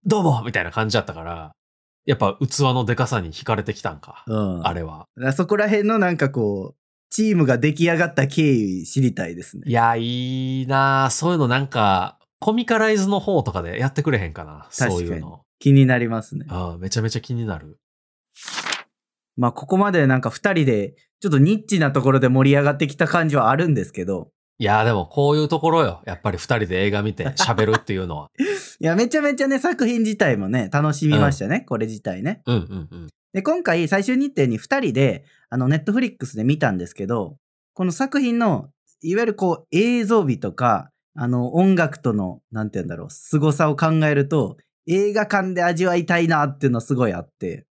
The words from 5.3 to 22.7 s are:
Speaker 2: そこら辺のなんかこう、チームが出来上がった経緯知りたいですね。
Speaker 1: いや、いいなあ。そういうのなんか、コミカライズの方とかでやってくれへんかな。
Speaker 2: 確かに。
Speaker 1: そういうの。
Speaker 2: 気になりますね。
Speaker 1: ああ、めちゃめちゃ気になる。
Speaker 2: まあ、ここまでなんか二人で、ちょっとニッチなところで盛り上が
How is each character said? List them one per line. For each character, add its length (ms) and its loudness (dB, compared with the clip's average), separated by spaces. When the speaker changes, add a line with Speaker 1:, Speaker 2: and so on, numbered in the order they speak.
Speaker 2:
そ 140 0
こ 100 0
ら 120 0
辺 200 2
の 100 2
な 120 2
ん 80 -2
か 100 0
こ 460 -4
う、 20 -20
チ 220 0
ー 40 2
ム 100 4
が 100 4
出 160 2
来 180 0
上 60 2
が 100 2
っ 80 -8
た 120 2
経 160 0
緯 420 2
知 160 -4
り 140 2
た 120 -6
い 80 -10
で 80 -12
す 140 -16
ね。 100 -14
Speaker 1:
い 60 -2
や、 240 4
い 680 -4
い 40 -4
な 400 2
あ。 40 0
そ 200 -2
う 20 2
い 40 2
う 20 0
の 100 2
な 120 2
ん 80 -4
か、 500 2
コ 120 0
ミ 140 -2
カ 120 2
ラ 120 2
イ 80 2
ズ 100 0
の 120 0
方 220 0
と 100 -4
か 100 -4
で 160 -8
や 100 0
っ 60 -4
て 80 -2
く 80 0
れ 80 2
へ 80 -2
ん 80 -10
か 100 -14
な。 260 -20
Speaker 2:
確 80 -14
か 100 0
に。 40 0
Speaker 1:
そ 60 0
う 40 -2
い 160 -6
う 20 -8
の。 220 -16
Speaker 2:
気 140 4
に 140 8
な 120 4
り 100 0
ま 140 -4
す 140 -14
ね。 140 -10
Speaker 1:
あ 220 -6
あ、 60 -14
め 120 -8
ち 80 -2
ゃ 40 0
め 60 -2
ち 80 -6
ゃ 40 -4
気 120 -12
に 140 -6
な 120 -6
る。 200 -20
Speaker 2:
ま 120 2
あ、 40 0
こ 140 -12
こ 120 2
ま 140 2
で 140 4
な 120 4
ん 20 2
か 80 -4
二 240 -2
人 140 2
で、 280 0
ち 60 -6
ょ 20 0
っ 40 2
と 60 4
ニ 160 6
ッ 120 -6
チ 120 0
な 120 2
と 120 0
こ 100 4
ろ 80 4
で 80 4
盛 220 4
り 60 6
上 80 4
が 80 2